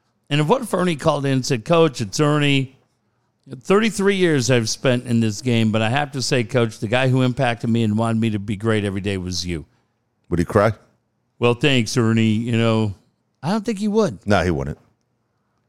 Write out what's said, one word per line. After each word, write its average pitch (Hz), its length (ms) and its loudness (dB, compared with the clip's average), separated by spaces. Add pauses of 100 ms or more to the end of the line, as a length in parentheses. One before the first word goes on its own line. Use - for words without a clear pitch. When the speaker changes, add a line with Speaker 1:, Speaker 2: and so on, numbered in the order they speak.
(300)
Speaker 1:
And 147 120 0
if, 147 60 0
what 262 140 2
if - 120 -6
Ernie 180 240 -2
called 143 280 -2
in 139 80 0
and 127 120 0
said, 120 200 -2
"Coach, 165 360 2
it's 104 180 -4
Ernie. 143 560 2 (840)
Thirty-three 202 560 0
years 147 340 2
I've 117 180 2
spent 123 360 -2
in 117 160 2
this 107 200 -2
game, 113 300 2
but 110 100 0
I 110 80 0
have 139 220 -2
to 135 100 -8
say, 123 220 0
Coach, 117 360 -2
the 113 80 -6
guy 127 200 0
who 127 140 2
impacted 120 480 -2
me 117 140 2
and 107 140 0
wanted 113 220 0
me 113 120 0
to 104 80 -4
be 101 180 -6
great 107 260 0
every 98 180 -4
day 98 160 -4
was 90 300 -6
you." 82 180 -6 (640)
Speaker 2:
Would 85 100 0
he 87 60 0
cry? 104 280 2 (680)
Speaker 1:
"Well, 120 140 2
thanks, 127 420 0
Ernie." 113 360 2
You 117 260 -2
know, 110 380 0 (480)
I 160 80 -4
don't 214 120 -2
think 226 140 -4
he 214 100 -4
would. 202 380 -2
Speaker 2:
No, 98 180 2
he 90 60 2
wouldn't. 71 300 -4 (880)